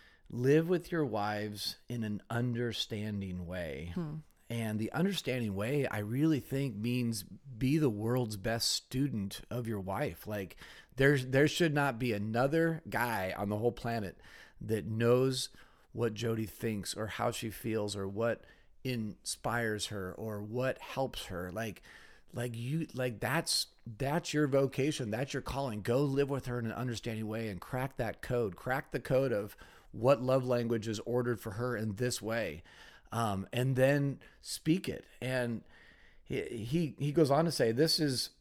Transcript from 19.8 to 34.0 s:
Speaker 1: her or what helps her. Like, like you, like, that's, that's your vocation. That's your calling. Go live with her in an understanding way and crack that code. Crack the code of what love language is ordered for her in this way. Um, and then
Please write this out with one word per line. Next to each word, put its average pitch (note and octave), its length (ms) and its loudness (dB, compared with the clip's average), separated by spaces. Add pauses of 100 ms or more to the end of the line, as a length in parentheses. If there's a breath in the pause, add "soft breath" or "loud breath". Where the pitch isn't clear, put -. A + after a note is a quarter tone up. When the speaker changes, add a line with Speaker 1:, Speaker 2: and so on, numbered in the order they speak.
Speaker 1:
her F#2+ 300 -6
or G#2+ 240 -6
what A#2+ 380 -2
helps - 460 -4
her. F2+ 260 -6
Like, G#2+ 300 -6 (520 loud breath)
like A#2+ 220 -4
you, C3+ 380 -2
like, B2 260 -4
that's, - 480 0 (300)
that's C#3 360 -2
your D3+ 140 4
vocation. C3+ 640 2
That's B2 220 -2
your C3 80 -4
calling. B2 400 -4
Go A#2 200 2
live C#3 280 2
with C#3 180 -4
her B2 120 -2
in A2+ 60 -2
an A2 60 -2
understanding A2+ 560 -4
way A2 220 -4
and F#2 100 -6
crack C3 380 -4
that A2 240 -4
code. A#2 340 0
Crack C3 360 -4
the C3+ 80 -4
code C3 320 2
of G#2 240 -2 (360 loud breath)
what B2 300 4
love B2+ 240 4
language A#2 420 2
is G#2+ 140 -2
ordered A#2+ 380 0
for A2 120 -8
her A#2+ 240 -2
in G#2+ 200 -2
this B2 260 -2
way. G2+ 420 -2 (480 loud breath)
Um, G#2 420 0
and B2+ 220 2
then C#3 440 4 (220 loud breath)